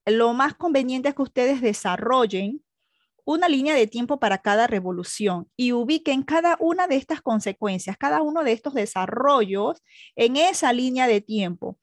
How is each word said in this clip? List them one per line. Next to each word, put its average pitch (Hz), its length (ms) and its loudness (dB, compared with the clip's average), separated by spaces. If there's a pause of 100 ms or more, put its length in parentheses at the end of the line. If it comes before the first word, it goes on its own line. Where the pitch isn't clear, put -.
lo 233 280 4
más 277 200 0
conveniente 269 560 0
es 277 60 -4
que 285 80 -4
ustedes 262 360 0
desarrollen 208 1000 0 (640)
una 339 240 2
línea 285 260 0
de 226 120 4
tiempo 240 320 -4
para 196 180 0
cada 214 300 2
revolución 185 920 -4
y 247 160 0
ubiquen 269 500 0
cada 330 380 2
una 349 260 0
de 285 80 0
estas - 260 -4
consecuencias, 196 760 -4
cada 294 240 0
uno 311 220 -2
de 240 100 2
estos 269 200 -4
desarrollos 220 1080 0 (320)
en 240 220 2
esa 330 340 2
línea 254 360 0
de 208 120 4
tiempo. 190 640 -4